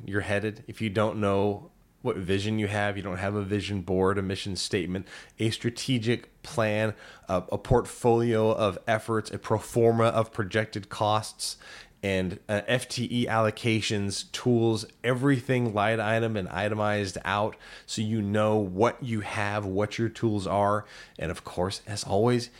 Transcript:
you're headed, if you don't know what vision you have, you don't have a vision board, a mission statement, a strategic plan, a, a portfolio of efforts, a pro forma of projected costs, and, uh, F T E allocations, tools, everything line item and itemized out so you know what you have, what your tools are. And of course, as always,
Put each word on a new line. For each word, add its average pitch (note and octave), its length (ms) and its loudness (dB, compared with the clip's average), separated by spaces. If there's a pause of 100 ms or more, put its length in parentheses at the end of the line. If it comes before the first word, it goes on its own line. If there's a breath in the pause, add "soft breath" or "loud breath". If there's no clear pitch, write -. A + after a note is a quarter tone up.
you're G2 160 -2
headed, G#2 460 -2
if - 140 -10
you A2 80 0
don't G#2+ 300 0
know G2+ 500 2 (320)
what B2 140 -2
vision G2 420 0
you G#2+ 100 0
have, G2+ 300 0
you G2 60 -8
don't F#2 140 -6
have G2+ 180 -2
a G#2 80 -2
vision G2 380 -2
board, F#2+ 360 2
a G2+ 60 -2
mission F#2+ 320 -4
statement, F#2 520 -2 (300 loud breath)
a A2 140 0
strategic A#2 880 -2
plan, G#2+ 540 0 (320 loud breath)
a, F#2 240 0
a G2+ 60 -4
portfolio A#2 960 4
of G2+ 340 0
efforts, A2 420 0
a G2+ 80 -8
pro G#2+ 220 0
forma A2+ 460 4
of A2+ 260 2
projected G#2+ 580 -2
costs, - 680 -2 (480 loud breath)
and, F#2+ 340 0 (100)
uh, G#2 180 2
F B2 220 0
T A#2+ 200 -4
E A#2+ 180 0
allocations, A2 1040 0
tools, A2+ 520 2 (200)
everything B2 680 2
line A2 280 2
item A2+ 340 0
and F#2+ 140 -4
itemized G#2 760 -2
out G#2 320 0 (300 loud breath)
so - 160 -6
you A2 200 0
know G#2+ 360 2
what G2+ 440 0
you A2+ 200 -4
have, G#2 440 -4
what G2 320 -2
your A#2 120 0
tools G#2 360 -2
are. G2+ 380 2 (340 loud breath)
And E2 140 -4
of - 140 -10
course, F#2+ 420 -2
as G#2 160 -8
always, A#2 460 2 (100)